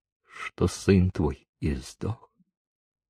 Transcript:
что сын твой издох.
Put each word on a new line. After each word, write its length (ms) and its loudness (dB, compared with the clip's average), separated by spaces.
что 420 -4
сын 440 4
твой 380 -4
издох. 720 -6